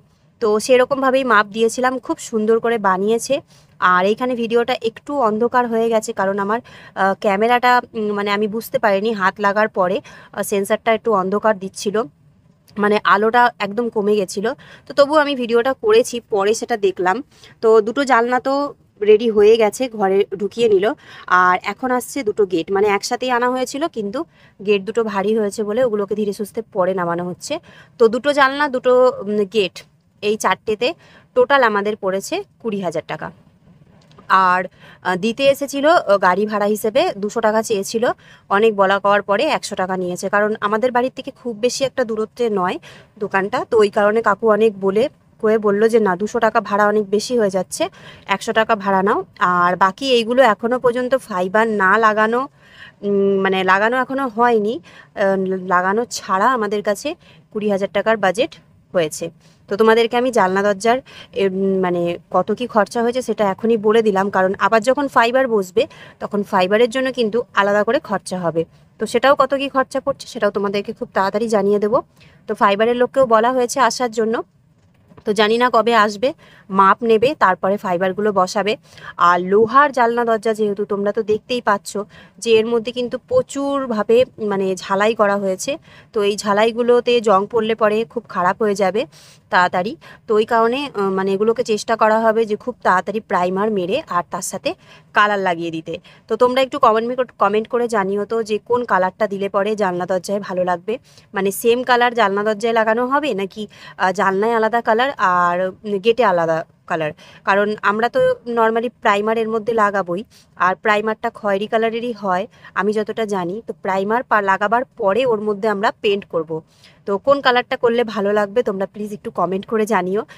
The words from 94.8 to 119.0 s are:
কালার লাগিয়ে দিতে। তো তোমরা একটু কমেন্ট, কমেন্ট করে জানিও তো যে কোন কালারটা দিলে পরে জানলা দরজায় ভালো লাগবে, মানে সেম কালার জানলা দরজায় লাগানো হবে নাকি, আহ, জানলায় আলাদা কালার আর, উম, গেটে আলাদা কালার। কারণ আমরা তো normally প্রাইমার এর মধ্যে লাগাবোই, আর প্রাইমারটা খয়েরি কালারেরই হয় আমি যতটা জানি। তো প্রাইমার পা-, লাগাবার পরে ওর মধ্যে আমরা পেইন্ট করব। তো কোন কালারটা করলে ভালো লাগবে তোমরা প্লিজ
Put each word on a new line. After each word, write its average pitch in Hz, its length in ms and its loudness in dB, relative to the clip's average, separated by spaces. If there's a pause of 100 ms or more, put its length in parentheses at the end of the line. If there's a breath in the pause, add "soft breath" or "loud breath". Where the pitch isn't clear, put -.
কালার 208 260 2
লাগিয়ে 170 320 -2
দিতে। 160 260 -10 (300 soft breath)
তো 226 80 -2
তোমরা 247 260 2
একটু 269 180 -2
কমেন্ট, 240 580 2
কমেন্ট 214 300 0
করে 240 200 -2
জানিও 202 380 -2
তো 226 180 -4
যে 214 220 -4
কোন 240 200 -2
কালারটা 185 420 0
দিলে 196 220 -6
পরে 208 260 -2
জানলা 180 300 -2
দরজায় 190 340 -4
ভালো 185 240 -4
লাগবে, 180 340 -2 (360 soft breath)
মানে 196 180 0
সেম 233 320 0
কালার 240 300 2
জানলা 202 300 0
দরজায় 220 300 -2
লাগানো 226 340 2
হবে 285 260 -2
নাকি, 196 340 -8 (300 loud breath)
আহ, 190 140 0
জানলায় 196 440 0
আলাদা 220 260 0
কালার 240 360 0
আর, 180 540 0 (120)
উম, 208 140 -4
গেটে 226 260 0
আলাদা 165 420 2 (220)
কালার। 156 240 -4 (340 loud breath)
কারণ 208 360 0
আমরা 220 280 0
তো 254 100 -2 (280)
normally 233 420 0 (120)
প্রাইমার 214 360 0
এর 220 120 -2
মধ্যে 226 240 -4
লাগাবোই, 196 500 0 (320 soft breath)
আর 180 200 0
প্রাইমারটা 220 540 -2
খয়েরি 202 380 -4
কালারেরই 226 440 -2
হয় 196 360 -4 (280 loud breath)
আমি 202 180 0
যতটা 220 320 -4
জানি। 196 420 -4
তো 214 140 -12
প্রাইমার 202 420 -2
পা-, 214 180 2
লাগাবার 202 440 0
পরে 220 400 -2
ওর 220 160 0
মধ্যে 214 280 -2
আমরা 208 220 0 (100)
পেইন্ট 202 240 -2
করব। 160 360 -6 (440 soft breath)
তো 202 120 -2
কোন 277 240 0
কালারটা 254 360 0
করলে 240 260 2
ভালো 208 300 -2
লাগবে 208 300 0
তোমরা 190 220 -4
প্লিজ 208 280 -10